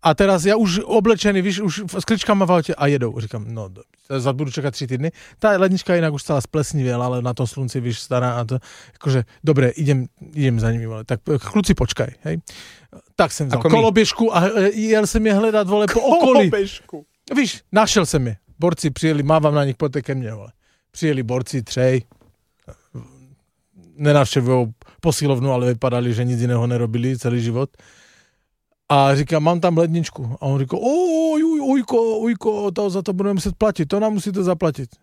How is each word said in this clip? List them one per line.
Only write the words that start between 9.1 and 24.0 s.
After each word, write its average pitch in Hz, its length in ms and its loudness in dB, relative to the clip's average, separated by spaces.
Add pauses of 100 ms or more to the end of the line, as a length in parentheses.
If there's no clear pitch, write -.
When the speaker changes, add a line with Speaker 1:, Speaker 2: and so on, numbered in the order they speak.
Speaker 1:
dobre, 135 300 2
idem, 135 360 -2 (300)
idem 131 240 0
za 113 120 0
nimi, 113 140 -4
vole. 110 180 -10
Tak, 123 220 -4
e, 143 140 0
kluci, - 340 0
počkaj, - 340 -2 (140)
hej. 160 160 -6 (760)
Tak 165 160 2
jsem 147 160 -6
vzal 127 120 -2
Speaker 2:
Ako 147 100 4
my. - 20 6
Speaker 1:
koloběžku 226 640 4
a, 170 140 4
e, 202 220 2
jel 214 360 2
jsem 220 200 0
je 208 60 4
hledat, 214 340 2
vole, 208 200 2
po - 140 0
okolí. 262 480 6
Speaker 3:
Koloběžku. 196 560 -6 (300)
Speaker 1:
Víš, 254 260 -2 (100)
našel 202 340 2
jsem 131 220 -2
je. 110 80 -6 (240)
Borci 165 300 0
přijeli, 147 340 -2
mávám 151 320 4
na 143 100 2
nich, 135 100 -2
pojďte 143 260 -4
ke 135 140 -6
mně, 117 180 -8
vole. 107 180 -18 (400)
Přijeli 143 320 -2
borci, 123 400 -4
třej. 127 400 0 (1900)
Nenavštěvujou 135 720 2 (340)